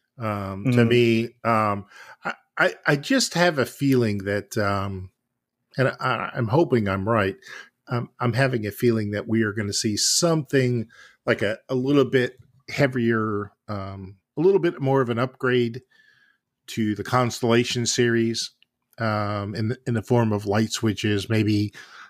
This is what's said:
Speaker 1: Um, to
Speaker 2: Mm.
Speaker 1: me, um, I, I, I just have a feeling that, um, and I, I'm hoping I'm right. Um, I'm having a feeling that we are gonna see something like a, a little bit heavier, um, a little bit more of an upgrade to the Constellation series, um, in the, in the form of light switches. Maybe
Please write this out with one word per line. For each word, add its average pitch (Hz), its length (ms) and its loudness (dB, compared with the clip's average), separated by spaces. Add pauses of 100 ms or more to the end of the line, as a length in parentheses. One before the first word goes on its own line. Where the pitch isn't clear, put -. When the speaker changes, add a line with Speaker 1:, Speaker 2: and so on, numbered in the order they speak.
(180)
Speaker 1:
Um, 101 540 -6
to 120 120 6
Speaker 2:
Mm. 113 40 4
Speaker 1:
me, 117 360 4 (200)
um, 107 420 0 (380)
I, - 100 -6 (220)
I, 180 180 2 (120)
I 151 100 2
just 233 380 0
have 170 240 2
a 123 80 2
feeling 120 580 0
that, 101 340 -4
um, 98 520 -2 (640)
and 131 120 2 (120)
I, 120 340 -2
I'm 120 140 -4
hoping 123 400 2
I'm 95 200 -2
right. 101 280 2 (520)
Um, 120 300 -4
I'm 120 140 0
having 127 340 0
a 101 60 -6
feeling 110 400 0
that 104 160 -6
we 110 140 2
are 104 100 0
gonna 101 200 -4
see 104 240 -2
something 131 920 0 (360)
like 117 180 0
a, 104 160 -2 (100)
a 131 60 -4
little 131 300 4
bit 123 320 0 (320)
heavier, 117 840 0 (160)
um, 98 480 -10 (200)
a 147 40 -4
little 185 200 4
bit 170 200 -2
more 135 200 2
of 120 80 0
an 117 100 -2
upgrade 123 640 -2 (840)
to 107 260 -2
the 98 100 -10
Constellation 120 800 0
series, 117 640 0 (480)
um, 104 560 -4
in 110 140 -2
the, 117 180 -4
in 120 80 -2
the 110 80 -2
form 117 300 2
of 104 140 -2
light 107 240 0
switches. 104 600 -2
Maybe 104 420 0 (380)